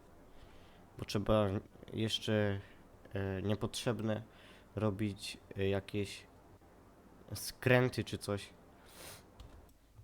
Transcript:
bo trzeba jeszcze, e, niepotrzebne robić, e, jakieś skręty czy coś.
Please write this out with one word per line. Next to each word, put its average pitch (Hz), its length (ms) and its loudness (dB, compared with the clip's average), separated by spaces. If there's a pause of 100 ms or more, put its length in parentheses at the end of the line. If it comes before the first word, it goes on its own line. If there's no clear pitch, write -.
(1000)
bo - 60 -8
trzeba 107 420 4 (460)
jeszcze, 104 680 2 (520)
e, 98 300 -2
niepotrzebne 107 800 0 (520)
robić, 101 640 -2 (180)
e, 98 120 2
jakieś 98 580 -2 (1080)
skręty 123 720 4
czy - 140 -6
coś. - 320 -4 (1500)